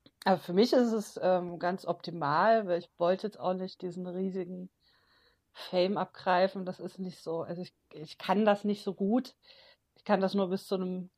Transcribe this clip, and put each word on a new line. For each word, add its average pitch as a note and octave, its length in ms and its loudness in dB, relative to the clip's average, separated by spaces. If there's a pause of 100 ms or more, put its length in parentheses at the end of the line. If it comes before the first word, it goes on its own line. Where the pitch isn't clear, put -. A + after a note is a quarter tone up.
(260)
Aber F#3+ 140 6
für - 140 -6
mich A3 200 6
ist B3 180 4
es, G#3+ 300 -4
ähm, F3 380 2
ganz F3+ 260 -4
optimal, E3+ 840 2
weil F3 120 0
ich - 180 -12
wollte F#3 300 0
jetzt - 120 -12
auch F#3 140 -2
nicht F#3 280 -8
diesen F3+ 260 -8
riesigen F#3 640 -6 (840)
Fame F#3 440 0
abgreifen. F#3 680 0
Das F3+ 160 -10
ist F#3 180 -12
nicht F#3 200 -10
so, E3 240 -6
also F3 200 -8
ich, - 100 -14 (200)
ich D#3 260 -16
kann G3 260 2
das G3+ 200 4
nicht G#3 180 -2
so G3 120 -4
gut. A3 400 0 (640)
Ich - 80 -20
kann G3 160 4
das F#3+ 140 2
nur F#3+ 140 0
bis F#3+ 180 -4
zu G3+ 80 -2
einem F#3 420 -6